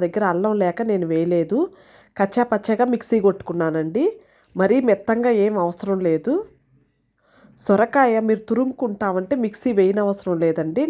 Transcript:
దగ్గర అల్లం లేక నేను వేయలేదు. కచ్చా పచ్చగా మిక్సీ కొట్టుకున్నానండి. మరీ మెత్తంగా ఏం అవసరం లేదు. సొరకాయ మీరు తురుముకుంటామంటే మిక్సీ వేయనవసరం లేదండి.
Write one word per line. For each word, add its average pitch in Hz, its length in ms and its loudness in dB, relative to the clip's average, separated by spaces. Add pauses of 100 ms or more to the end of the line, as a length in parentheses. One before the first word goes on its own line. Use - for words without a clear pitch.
దగ్గర 202 280 -2
అల్లం 208 220 0 (100)
లేక 175 160 -2 (120)
నేను 180 220 -2
వేయలేదు. 170 460 0 (600)
కచ్చా 202 320 0
పచ్చగా 220 420 0
మిక్సీ 226 240 0 (100)
కొట్టుకున్నానండి. 170 760 -2 (560)
మరీ 196 160 4 (140)
మెత్తంగా 226 420 0 (140)
ఏం 214 80 -2 (100)
అవసరం 190 340 -4 (120)
లేదు. 160 240 0 (1300)
సొరకాయ 233 500 2 (100)
మీరు 220 220 0
తురుముకుంటామంటే 220 960 -2
మిక్సీ 220 340 -4
వేయనవసరం 196 640 2
లేదండి. 165 480 0